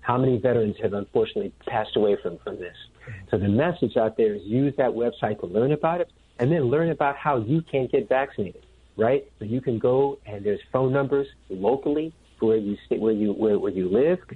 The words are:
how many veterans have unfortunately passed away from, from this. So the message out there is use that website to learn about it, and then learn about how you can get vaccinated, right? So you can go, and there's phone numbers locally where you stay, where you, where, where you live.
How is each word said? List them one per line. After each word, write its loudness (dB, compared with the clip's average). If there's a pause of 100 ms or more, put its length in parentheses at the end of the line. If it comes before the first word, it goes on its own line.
how 0
many 2
veterans 0
have -2
unfortunately -2 (140)
passed -4
away 4
from, -8
from -8
this. -12 (540)
So 0
the 0
message 0
out 0
there 2
is -10
use 0
that 2
website -2
to -8
learn 2
about -2
it, -4 (280)
and 2
then 2
learn 2
about 0
how 0
you 0
can -2
get 0
vaccinated, -2 (320)
right? 2 (140)
So -8
you -4
can -2
go, 2
and -12
there's 0 (120)
phone 2
numbers 0 (240)
locally 0 (240)
where 2
you -2
stay, -2
where 2
you, 0
where, 2
where -2
you -2
live. 2 (160)